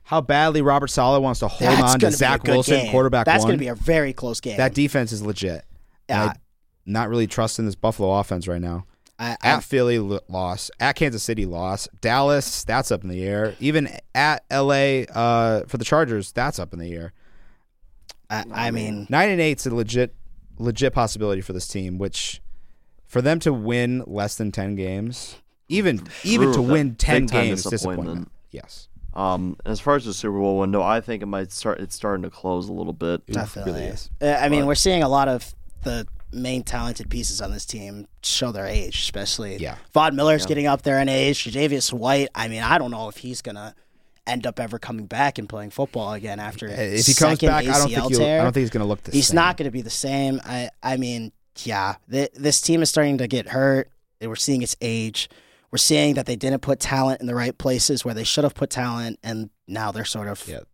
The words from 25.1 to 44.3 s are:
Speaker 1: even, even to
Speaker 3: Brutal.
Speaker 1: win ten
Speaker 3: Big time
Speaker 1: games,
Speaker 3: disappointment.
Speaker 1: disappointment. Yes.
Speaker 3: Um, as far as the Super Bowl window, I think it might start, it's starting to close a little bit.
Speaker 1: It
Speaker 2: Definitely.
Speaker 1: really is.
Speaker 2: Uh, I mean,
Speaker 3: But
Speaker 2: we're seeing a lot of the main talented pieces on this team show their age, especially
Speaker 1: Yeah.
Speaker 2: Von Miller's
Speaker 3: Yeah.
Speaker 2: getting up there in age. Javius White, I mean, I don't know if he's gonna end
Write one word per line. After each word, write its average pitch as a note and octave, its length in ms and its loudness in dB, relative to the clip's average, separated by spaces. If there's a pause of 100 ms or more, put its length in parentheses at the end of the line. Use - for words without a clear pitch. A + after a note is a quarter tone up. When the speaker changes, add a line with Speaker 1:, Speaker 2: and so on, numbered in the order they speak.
Speaker 1:
even, E3+ 320 2 (220)
even F#3+ 260 4
to B2+ 80 4
Speaker 3:
Brutal. B2 160 2
Speaker 1:
win C#3+ 220 2
ten B2+ 280 4
Speaker 3:
Big A#2+ 80 0
time A#2 140 4
Speaker 1:
games, G2 180 -2
Speaker 3:
disappointment. F#2+ 340 -2 (100)
Speaker 1:
disappointment. E2+ 240 -8 (200)
Yes. - 360 -18 (260)
Speaker 3:
Um, F#2 420 0 (100)
as A2 140 -2
far C#3+ 160 4
as C3 100 -2
the G#2+ 80 -6
Super G2+ 260 -2
Bowl G2 200 2
window, G2 220 2
I G#2+ 200 2
think G#2+ 220 -6
it G#2+ 40 -8
might G2 240 -6
start, - 280 -4
it's F#2 160 -10
starting G2 280 -4
to F2 60 -8
close F2+ 380 -4
a G2 60 -10
little F2 200 -6
bit. E2+ 340 -4
Speaker 1:
It A2 60 -8
Speaker 2:
Definitely. G#2 400 -6
Speaker 1:
really E2 120 -6
is. - 240 -8 (120)
Speaker 2:
Uh, D3 40 -2 (140)
I C#3+ 100 2
mean, D3 120 4
Speaker 3:
But C#3 60 0
Speaker 2:
we're C#3+ 80 2
seeing F3+ 280 4
a C3+ 60 4
lot C#3 200 4
of B2+ 240 -2 (300)
the A#2 220 -4 (260)
main B2+ 320 -4
talented A#2 460 -4
pieces - 320 -4
on G2 100 -6
this G#2 140 -6
team G2+ 420 -12 (160)
show - 280 0
their G2 160 -4
age, - 320 0
especially G2+ 580 -6
Speaker 1:
Yeah. C#2+ 180 -8 (180)
Speaker 2:
Von D3+ 220 4
Miller's D3+ 280 4
Speaker 3:
Yeah. F#2 60 -4
Speaker 2:
getting D3 180 0
up C#3 140 2
there C3+ 180 2
in C3+ 100 2
age. C3+ 360 2
Javius C#3 480 -2
White, C3 420 2
I A2+ 120 -4
mean, A2+ 140 -6
I A#2+ 160 4
don't B2 140 -2
know A2+ 160 -8
if - 100 -14
he's B2 240 -10
gonna G#2 320 -12 (540)
end B2 200 -2